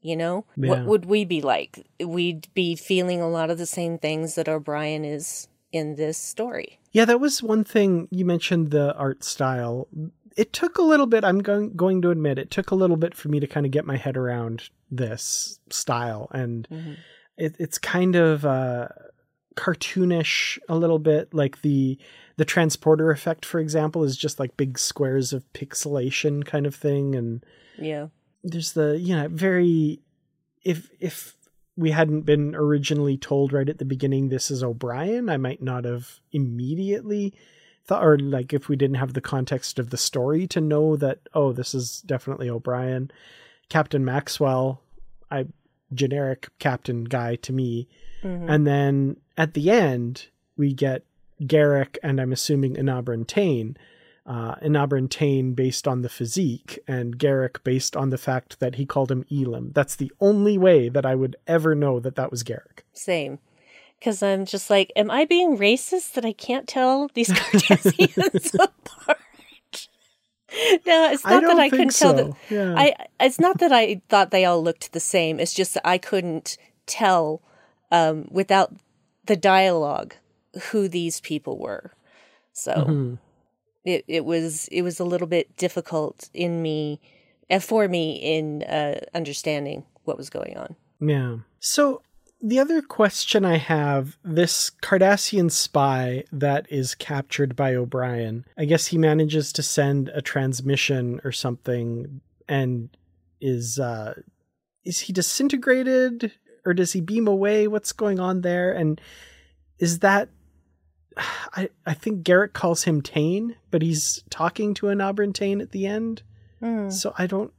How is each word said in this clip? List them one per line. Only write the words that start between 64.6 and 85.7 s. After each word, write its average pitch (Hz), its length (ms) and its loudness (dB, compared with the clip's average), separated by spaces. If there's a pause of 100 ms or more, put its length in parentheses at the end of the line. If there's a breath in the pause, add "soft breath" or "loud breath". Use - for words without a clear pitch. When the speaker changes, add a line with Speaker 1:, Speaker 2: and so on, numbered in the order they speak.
Speaker 1:
like, 196 280 4
am 208 160 2
I 285 140 4
being 349 300 4
racist 226 580 0
that 233 100 -2
I 220 80 -2
can't - 340 -6
tell 262 480 2
these 233 140 2
<laughs> - 20 0
Cardassians - 1200 2
apart? - 640 0 (1700 loud breath)
No, 320 240 6
it's 285 140 -2
Speaker 2:
I - 60 2
Speaker 1:
not 294 120 10
that 330 60 4
Speaker 2:
don't 339 120 8
Speaker 1:
I 277 100 6
couldn't 262 200 4
Speaker 2:
think - 80 0
Speaker 1:
tell 269 180 6
Speaker 2:
so. - 80 4
Speaker 1:
that. 147 120 -6 (180)
Speaker 2:
Yeah. 190 220 0
Speaker 1:
I, 285 180 6 (260)
it's 254 200 4
not 359 180 4
that 339 140 4
I 220 360 4
thought 196 220 6
they 185 140 4
all 175 180 4
looked 165 300 -4
the 165 80 -6
same. 160 400 0
It's 175 120 -2
just - 220 -2
that - 120 -2
I 180 120 4
couldn't 175 580 -4 (300 soft breath)
tell, 170 560 2 (480 soft breath)
um, 160 400 4
without 190 440 2 (520)
the 208 100 4
dialogue 180 800 4 (560)
who 202 180 0
these 170 320 -4
people 147 380 -8
were. - 340 -10 (600 soft breath)
So - 200 -6
Speaker 2:
Mm-hmm. 139 420 0 (680)
Speaker 1:
it, 175 220 -2
it 160 180 -2
was, 160 440 -2
it - 140 -2
was 175 180 -4
a 180 40 -2
little 175 220 -2
bit 165 300 -2
difficult - 760 -4